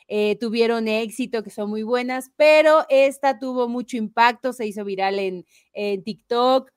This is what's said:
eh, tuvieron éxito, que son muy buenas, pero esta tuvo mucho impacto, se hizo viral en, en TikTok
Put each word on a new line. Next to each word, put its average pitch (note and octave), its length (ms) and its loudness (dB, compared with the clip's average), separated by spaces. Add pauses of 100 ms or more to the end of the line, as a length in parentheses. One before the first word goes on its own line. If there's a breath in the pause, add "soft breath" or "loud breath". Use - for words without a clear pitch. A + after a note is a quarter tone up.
eh, G#3 320 0
tuvieron A3+ 480 0
éxito, A3+ 520 -4
que G3+ 100 -14
son G#3 180 -8
muy G#3+ 140 -6
buenas, B3 520 -4
pero D#4 540 6
esta C4+ 500 2
tuvo B3+ 300 -4
mucho B3 260 -8
impacto, A#3 560 0
se A#3+ 160 -8
hizo G#3 160 -10
viral G3 360 -2
en, F#3 260 -6 (260)
en G3+ 320 -4
TikTok B3 720 0